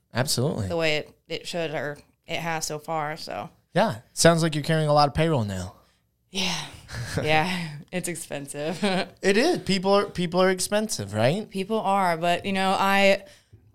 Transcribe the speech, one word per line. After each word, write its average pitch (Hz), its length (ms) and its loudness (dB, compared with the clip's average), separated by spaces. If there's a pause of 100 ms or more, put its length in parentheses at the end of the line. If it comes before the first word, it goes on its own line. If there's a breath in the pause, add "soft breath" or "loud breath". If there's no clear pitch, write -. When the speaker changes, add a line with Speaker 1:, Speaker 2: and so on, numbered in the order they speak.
(140)
Speaker 1:
Absolutely. 120 540 0
Speaker 2:
the 170 100 -4
way 160 200 2
it, - 120 -8 (180)
it - 200 -10
should 165 240 -6
or 147 260 -6 (300)
it 165 120 -6
has 165 260 -4
so 151 140 -6
far. 156 380 -6
So - 320 -10 (240)
Speaker 1:
Yeah. 175 240 2 (160)
Sounds 165 300 6
like 160 120 0
you're 151 80 -2
carrying 160 240 2
a 147 60 4
lot 147 160 6
of - 40 -6
payroll 156 320 2
now. 92 300 -8 (540 soft breath)
Speaker 2:
Yeah. 185 320 -4
Speaker 1:
<laughs> - 600 -10
Speaker 2:
Yeah. 160 480 0 (220)
It's 175 180 -4
expensive. 147 720 -8
<laughs> 190 400 -2
Speaker 1:
It 196 160 4
is. 285 220 4
People 190 340 0
are, 202 120 4
people 180 360 -2
are 185 80 6
expensive, 190 640 -2
right? 131 360 2
Speaker 2:
People 190 300 -4
are. 190 380 2
But, 175 280 0
you 196 80 -2
know, 190 180 0
I 196 520 4 (520 loud breath)